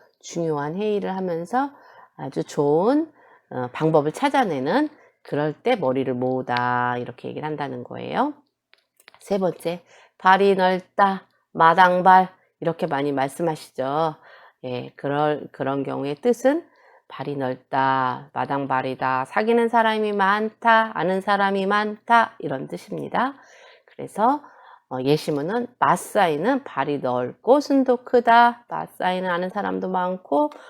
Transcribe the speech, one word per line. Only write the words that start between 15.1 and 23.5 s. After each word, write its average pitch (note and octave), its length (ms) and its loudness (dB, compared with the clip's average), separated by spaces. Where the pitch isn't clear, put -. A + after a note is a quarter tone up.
그런 C3+ 320 -4
경우의 C3+ 320 -6
뜻은 C4 500 0
발이 C#3+ 280 -8
넓다, C3 960 -2
마당발이다, C3 920 -2
사귀는 A#3 420 0
사람이 A3 440 0
많다, A3 840 2
아는 F#3 260 0
사람이 G3 460 0
많다 G#3+ 720 0
이런 D3 300 -8
뜻입니다. F3+ 640 -6